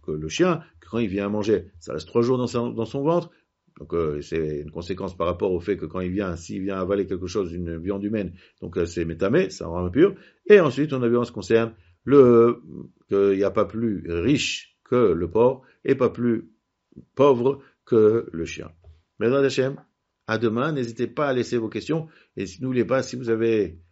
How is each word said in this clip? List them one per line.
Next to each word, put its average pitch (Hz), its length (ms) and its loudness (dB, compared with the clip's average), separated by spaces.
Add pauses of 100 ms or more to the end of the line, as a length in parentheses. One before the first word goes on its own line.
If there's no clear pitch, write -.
que 82 60 -6
le 78 160 -8
chien, 160 320 0 (200)
que - 100 -20
quand 113 100 -2
il 113 80 -2
vient 98 180 -2
à - 20 -2
manger, 104 520 -2
ça - 120 -12
reste 78 140 -8
trois 117 160 0
jours 127 160 2
dans 123 80 -2
sa, 120 140 -4
dans 113 240 -6
son 139 180 -8
ventre. 165 280 -2 (500)
Donc, - 120 -12
euh, 78 280 -2
c'est 76 400 -6
une 76 100 -14
conséquence 90 460 -10
par 82 100 -4
rapport 90 240 -2
au 90 80 -2
fait 92 180 -4
que 80 80 -10
quand 80 140 -10
il 92 140 -4
vient, 92 240 -4
s'il 95 260 -10
vient 98 160 -6
avaler 95 280 -2
quelque 90 200 -8
chose, 90 260 -4
une 85 240 -6
viande 98 280 -6
humaine, 104 280 -4 (300)
donc, 92 160 -8
euh, 87 80 0
c'est 87 180 -6
métamé, 95 460 -2
ça - 160 -14
rend 87 180 -6
impur. 135 300 2 (320)
Et 208 140 8
ensuite, 143 320 0
on 131 100 -2
a 120 60 2
vu 120 80 2
en 120 80 2
ce 117 80 -10
qui - 20 -20
concerne 113 400 2 (300)
le, 120 580 8 (460)
qu'il 98 280 4
n'y 95 60 0
a 98 80 2
pas 101 140 0
plus 104 440 -4
riche 87 760 -2
que - 100 -2
le 90 340 2
porc 120 340 2 (220)
et 131 120 2
pas 123 120 2
plus 120 440 -4 (640)
pauvre 131 460 2 (220)
que 113 460 4
le 82 140 -8
chien. 76 260 -12 (480)
Bezrat 123 220 2
Hashem, 135 340 0 (540)
à 113 100 -2
demain, 117 320 0
n'hésitez 120 380 -4
pas 151 180 -4
à 139 60 -2
laisser 120 260 -2
vos 113 100 -4
questions. 151 380 -6 (300)
Et 101 100 -6
si, 90 160 -14
n'oubliez 127 220 -2
pas, 131 180 -2
si 127 140 -10
vous 127 120 -8
avez 110 520 0 (120)